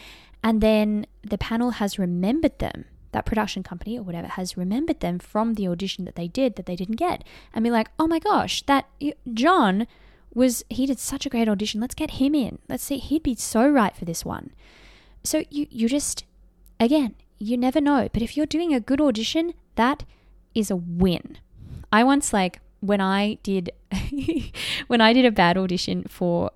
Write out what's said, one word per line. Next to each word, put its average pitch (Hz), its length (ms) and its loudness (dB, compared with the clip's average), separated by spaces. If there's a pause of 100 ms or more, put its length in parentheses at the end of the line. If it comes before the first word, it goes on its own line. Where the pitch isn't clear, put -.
(420)
and 220 200 2
then 214 440 2 (160)
the 208 140 -6
panel 233 360 -2
has 202 260 -4
remembered 196 600 0
them. - 280 -8 (260)
That 214 140 -4
production 208 380 -2
company 208 340 -10
or 220 60 -10
whatever 170 240 -8
has 185 280 -8
remembered 240 440 -2
them 175 180 -2
from 220 360 -2
the 202 120 -2
audition 180 380 -4
that - 100 -12
they 175 140 -6
did 254 260 0
that 185 120 -12
they 180 100 -6
didn't 196 200 -6
get 339 280 -2 (280)
and 220 120 -2
be 240 140 2
like, 220 200 -2
"Oh 320 80 2
my 330 140 2
gosh, 320 460 0
that 277 200 4 (140)
y-, 285 200 -6 (140)
John 233 540 4 (440)
was, 240 380 2
he 254 160 -2
did 269 140 -2
such - 260 -6
a - 20 -4
great 226 200 0
audition. 208 320 -2
Let's 247 160 -6
get 311 160 -4 (100)
him 285 140 2
in. - 320 -2
Let's - 160 -6
see, 277 140 -4
he'd 294 260 -2
be 254 100 0
so 233 340 2
right 254 280 4
for - 80 -10
this 165 200 -8
one." - 280 -10 (720)
So - 260 0
you, 294 200 -4
you 226 180 0
just, - 360 -4 (540)
again, 247 380 2 (220)
you 220 180 -4
never 254 240 2
know. 285 320 2
But 214 100 0
if - 140 -6
you're 302 100 0
doing 320 260 0
a 254 80 2
good 262 200 0
audition, 302 540 0 (200)
that 254 300 2 (500)
is 214 160 0
a 196 60 -2
win. 175 600 -2 (540)
I 220 120 6
once, 277 280 2
like, 185 280 0 (180)
when 196 220 0
I 196 420 0
did, 190 300 -4 (180)
<laughs> - 960 -6
when 240 140 4
I 220 120 8
did 254 120 6
a 233 80 6
bad 180 260 4
audition 185 460 -2
for 175 520 -2